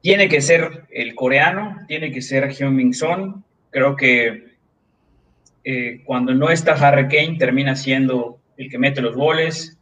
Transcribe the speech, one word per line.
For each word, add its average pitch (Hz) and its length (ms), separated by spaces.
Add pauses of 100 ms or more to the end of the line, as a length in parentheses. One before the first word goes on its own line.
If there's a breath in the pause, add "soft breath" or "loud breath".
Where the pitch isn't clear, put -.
Tiene 196 260
que 147 120
ser 165 500
el 117 240
coreano, 165 640 (100)
tiene 151 240
que 131 80
ser 135 320
Heung-min 131 400
Son. 185 500 (280)
Creo 139 260
que, 120 600 (1080)
eh, 120 400
cuando 127 300
no 151 160
está 165 240
Harry 139 300
Kane, 151 340
termina 131 380
siendo 131 640 (180)
el 131 120
que 123 100
mete 135 220
los 117 160
goles. 160 640